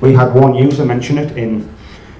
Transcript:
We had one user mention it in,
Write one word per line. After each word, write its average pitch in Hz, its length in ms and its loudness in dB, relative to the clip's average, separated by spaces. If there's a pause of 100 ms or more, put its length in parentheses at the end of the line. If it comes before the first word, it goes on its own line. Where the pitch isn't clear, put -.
We 131 140 4
had 120 200 2
one 131 200 4
user 139 300 0
mention 123 340 -2
it 151 180 -6
in, 107 320 -6 (520)